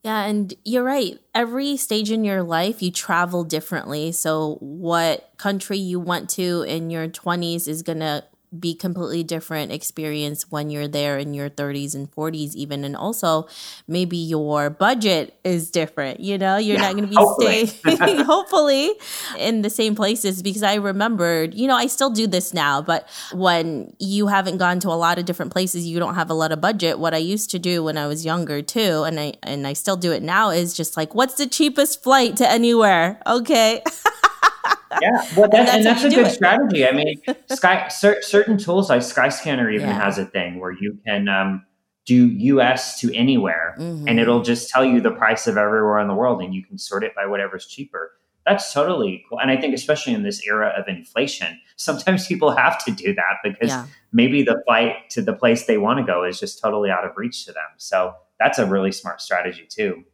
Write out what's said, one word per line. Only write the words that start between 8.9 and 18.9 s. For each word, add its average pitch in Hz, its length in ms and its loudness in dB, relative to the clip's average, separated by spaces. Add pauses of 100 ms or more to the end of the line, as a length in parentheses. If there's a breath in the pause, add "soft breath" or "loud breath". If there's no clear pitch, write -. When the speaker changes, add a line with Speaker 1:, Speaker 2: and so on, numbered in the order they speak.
Speaker 1:
different 160 500 -6
experience 151 760 -8
when 151 200 -6
you're 147 180 -6
there 143 300 -2
in 143 160 -6
your 143 160 -6
thirties 143 440 -6
and 139 200 -10
forties 151 420 -6
even. 143 300 -8
And 139 100 -8
also, 165 520 -2 (420 loud breath)
maybe 175 280 -2
your 151 520 -2
budget 202 760 0
is 170 260 0
different, 151 520 -4
you 196 160 -4
know? 190 180 2
You're 208 220 0
Speaker 2:
Yeah, 202 100 2
Speaker 1:
not 190 80 -2
gonna 208 120 -2
be 202 80 -4
Speaker 2:
hopefully. 220 520 4
Speaker 1:
staying, 320 560 2
<laughs> - 20 2
Speaker 2:
<laughs> - 0 -
Speaker 1:
hopefully, 302 680 4 (460 loud breath)